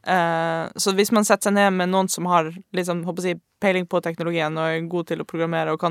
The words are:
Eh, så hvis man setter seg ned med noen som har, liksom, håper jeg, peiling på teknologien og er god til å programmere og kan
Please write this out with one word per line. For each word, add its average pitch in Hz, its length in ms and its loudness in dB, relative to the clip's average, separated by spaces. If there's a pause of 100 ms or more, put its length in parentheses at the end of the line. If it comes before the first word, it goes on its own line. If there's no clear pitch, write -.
Eh, 165 600 0 (100)
så 196 160 -2
hvis 202 160 2
man 214 140 4
setter 202 260 2
seg 202 40 2
ned 202 180 6
med 180 180 0
noen 190 180 2
som 170 180 -4
har, 165 260 2 (200)
liksom, 175 320 -2
håper 180 200 -6
jeg, 175 160 -2 (200)
peiling 185 280 0
på 175 120 0
teknologien 165 560 -2
og 160 140 0
er 165 160 -4
god 170 220 -4
til 165 100 -4
å - 80 -8
programmere 165 460 -2
og 160 80 -4
kan 170 100 0